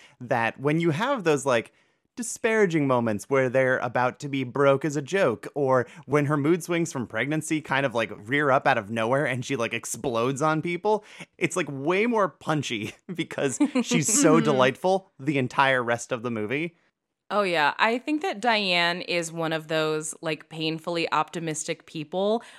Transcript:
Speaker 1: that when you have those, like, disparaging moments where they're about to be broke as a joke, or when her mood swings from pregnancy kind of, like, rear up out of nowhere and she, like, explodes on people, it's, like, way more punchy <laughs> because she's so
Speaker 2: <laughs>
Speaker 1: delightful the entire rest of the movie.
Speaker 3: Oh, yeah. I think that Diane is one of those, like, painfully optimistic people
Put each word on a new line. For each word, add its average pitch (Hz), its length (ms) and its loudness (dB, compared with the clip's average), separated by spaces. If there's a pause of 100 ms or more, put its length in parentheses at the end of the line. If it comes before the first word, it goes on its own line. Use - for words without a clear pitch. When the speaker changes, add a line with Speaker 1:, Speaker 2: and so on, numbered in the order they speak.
(220)
Speaker 1:
that 117 400 0
when 151 180 0
you 170 120 2
have 220 340 -2
those, 143 200 2
like, 120 280 0 (420)
disparaging 208 720 2
moments 117 420 0
where 131 200 4
they're 127 300 2
about 123 420 0
to 147 80 -8
be 135 160 -2
broke 139 400 2
as 147 100 -2
a 151 60 -2
joke, 139 440 0 (100)
or 131 320 2 (180)
when 143 220 2
her 151 100 2
mood 156 260 2
swings 170 300 -2
from 123 120 -4
pregnancy 151 540 -2
kind 139 260 0
of, 113 80 -2
like, 110 200 -2 (140)
rear 143 220 2
up 131 160 4
out 131 120 4
of 101 120 -6
nowhere 117 360 0
and 127 180 -4
she, 139 140 -4
like, 117 160 -2
explodes 120 680 -2
on 156 200 0
people, 185 420 -2 (340)
it's, 170 200 -2
like, 180 120 -2
way 160 360 0
more 214 240 0
punchy 131 720 -4
<laughs> 185 120 -12
because - 460 -4 (220)
she's 165 260 0 (140)
so - 180 6
Speaker 2:
<laughs> - 0 -
Speaker 1:
delightful 147 800 2
the 135 180 -2
entire 135 460 2
rest 117 300 -2
of 113 100 -6
the 120 80 -2
movie. 120 460 -4 (560)
Speaker 3:
Oh, 208 80 2
yeah. 165 380 2
I 226 180 2
think 302 240 -2
that 339 180 -4
Diane 180 640 0
is 165 300 -4
one 160 220 -4
of 156 140 -4
those, 156 540 -2
like, 156 280 -8
painfully 160 640 -4
optimistic 156 760 -4
people 190 560 -2 (160)